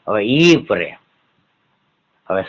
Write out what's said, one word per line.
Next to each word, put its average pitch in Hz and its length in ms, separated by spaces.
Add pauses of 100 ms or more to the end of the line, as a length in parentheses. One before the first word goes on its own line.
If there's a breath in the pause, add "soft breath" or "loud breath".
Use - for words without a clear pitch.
હવે 104 160
ઈ 156 320
પ્રેમ. 90 420 (1300)
હવે 95 220